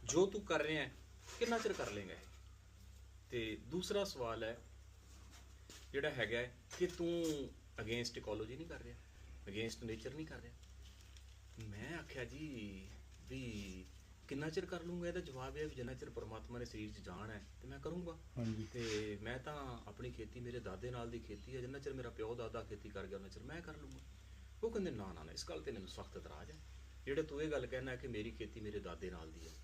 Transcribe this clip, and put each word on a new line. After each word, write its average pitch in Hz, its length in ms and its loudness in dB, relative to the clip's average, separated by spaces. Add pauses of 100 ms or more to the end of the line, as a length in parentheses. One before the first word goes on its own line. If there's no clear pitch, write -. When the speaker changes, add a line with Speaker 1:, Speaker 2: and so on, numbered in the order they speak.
Speaker 1:
ਜੋ 170 220 10
ਤੂੰ 202 140 2
ਕਰ 156 220 6
ਰਿਹਾ 151 200 6
ਹੈ, 127 80 0 (480)
ਕਿੰਨਾ 233 200 8
ਚਿਰ 220 140 6
ਕਰ 117 180 4
ਲਏਂਗਾ 98 240 -2
ਇਹ?" - 120 -12 (1040)
ਤੇ 110 260 2 (100)
ਦੂਸਰਾ 185 380 4
ਸਵਾਲ 113 400 2
ਹੈ 117 120 2 (1400)
ਜਿਹੜਾ 143 180 6
ਹੈਗਾ 117 280 4
ਹੈ 123 120 2 (280)
ਕਿ 180 80 8
ਤੂੰ 170 220 4 (720)
against 117 400 2
ecology 110 360 0
ਨਹੀਂ 165 100 -6
ਕਰ 151 160 -6
ਰਿਹਾ, 120 140 -8 (500)
against 110 400 2
nature 113 280 0
ਨਹੀਂ 156 120 -2
ਕਰ 139 140 -6
ਰਿਹਾ। 120 120 -10 (1160)
ਮੈਂ 123 280 -2
ਆਖਿਆ, 131 260 -2
"ਜੀ 110 640 -4 (400)
ਵੀ 101 560 -2 (440)
ਕਿੰਨਾ 143 220 2
ਚਿਰ 175 160 4
ਕਰ 175 160 0
ਲੂੰਗਾ?" 175 260 2
ਇਹਦਾ 175 120 2
ਜਵਾਬ 135 360 -4
ਇਹ 151 60 2
ਹੈ 156 60 4
ਵੀ 151 60 -4
ਜਿੰਨਾ 127 200 -2
ਚਿਰ 127 160 -6
ਪਰਮਾਤਮਾ 110 480 -4
ਨੇ 120 60 0
ਸਰੀਰ 107 260 -2
'ਚ 101 100 -8
ਜਾਨ 95 300 -4
ਹੈ 104 100 -4 (220)
ਤੇ 123 60 -8
ਮੈਂ 139 100 -6
ਕਰੂੰਗਾ। 165 380 -2 (200)
Speaker 2:
ਹਾਂਜੀ। 110 360 4
Speaker 1:
ਤੇ 107 500 4
ਮੈਂ 120 160 0
ਤਾਂ 151 160 -2 (320)
ਆਪਣੀ 123 240 -4
ਖੇਤੀ, 117 300 -6
ਮੇਰੇ 120 200 -2
ਦਾਦੇ 101 300 -2
ਨਾਲ 117 200 0
ਦੀ 120 80 0
ਖੇਤੀ 107 380 -6
ਹੈ, 123 40 0
ਜਿੰਨਾ 131 180 -2
ਚਿਰ 139 140 -2
ਮੇਰਾ 123 180 0
ਪਿਓ 110 240 0
ਦਾਦਾ 113 280 0
ਖੇਤੀ 104 260 -4
ਕਰ 98 180 -2
ਗਿਆ 95 100 -4
ਉਹਨਾਂ 95 140 -4
ਚਿਰ 104 120 -8
ਮੈਂ 156 180 -4
ਕਰ 160 160 -6
ਲੂੰਗਾ। 135 240 -8 (640)
ਉਹ 226 80 6
ਕਹਿੰਦੇ, 196 200 6
"ਨਾ, 98 220 0
ਨਾ, 80 120 -4
ਨਾ, 80 80 -6
ਇਸ - 160 -2
ਗੱਲ 156 120 0
ਤੇ 151 100 0
ਮੈਨੂੰ 95 180 -2
ਸਖਤ - 280 -6
ਇਤਰਾਜ਼ 73 340 -6
ਹੈ। - 60 -8 (500)
ਜਿਹੜਾ 139 160 6
ਤੂੰ 151 200 2
ਇਹ 156 80 4
ਗੱਲ 131 160 4
ਕਹਿਣਾ 127 300 0
ਕਿ 127 120 -4
ਮੇਰੀ 113 220 2
ਖੇਤੀ 113 300 -4
ਮੇਰੇ 104 180 0
ਦਾਦੇ 90 320 0
ਨਾਲ 80 200 -6
ਦੀ 80 160 -8
ਹੈ 69 60 -8 (120)